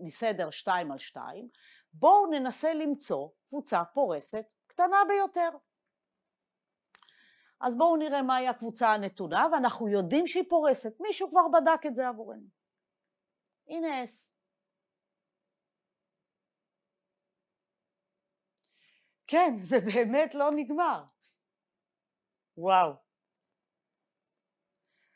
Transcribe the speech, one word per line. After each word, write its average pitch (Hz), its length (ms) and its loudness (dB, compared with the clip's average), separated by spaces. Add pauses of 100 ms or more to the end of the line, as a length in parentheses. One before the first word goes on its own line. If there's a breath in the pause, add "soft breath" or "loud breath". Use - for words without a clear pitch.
מסדר 180 460 -4
שתיים 175 420 -4
על 135 60 -10
שתיים, 160 520 -16 (440 soft breath)
בואו 370 320 6
ננסה 294 480 -2
למצוא 277 560 -4 (200)
קבוצה 254 360 -4
פורסת 214 600 -4 (220)
קטנה 370 300 2 (100)
ביותר. 381 420 0 (2000 soft breath)
אז 240 160 -2
בואו 330 180 4
נראה 294 260 0
מהי 254 260 0
הקבוצה 233 460 0
הנתונה, 196 580 -2
ואנחנו 247 380 0
יודעים 202 380 2
שהיא - 220 -2
פורסת, 277 500 2
מישהו 392 300 -4
כבר 339 180 4
בדק 320 380 4
את 277 100 -6
זה 254 120 -4
עבורנו. 220 400 -12 (1200)
הנה 311 360 -4
S. - 280 -16 (4000)
כן, 320 300 4
זה 190 220 0
באמת 233 560 0
לא 285 200 0
נגמר. 294 480 -2 (1500)
וואו. 175 360 2 (2250)